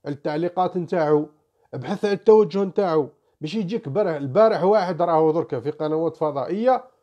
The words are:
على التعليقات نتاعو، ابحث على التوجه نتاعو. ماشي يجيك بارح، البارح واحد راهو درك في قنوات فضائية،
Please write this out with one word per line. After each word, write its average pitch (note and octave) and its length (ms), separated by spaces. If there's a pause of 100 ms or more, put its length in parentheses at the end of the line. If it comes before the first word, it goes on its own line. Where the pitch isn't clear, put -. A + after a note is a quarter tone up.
على C#3+ 100
التعليقات F3 600
نتاعو، D#3 520 (440)
ابحث B2+ 320
على G3+ 80
التوجه G3+ 500
نتاعو. E3 460 (320)
ماشي D#3 180
يجيك G#3+ 300
بارح، F3 260
البارح D#3+ 480
واحد F#3 380
راهو D#3+ 300
درك D#3 280
في C#3 120
قنوات D#3 460
فضائية، E3+ 680 (200)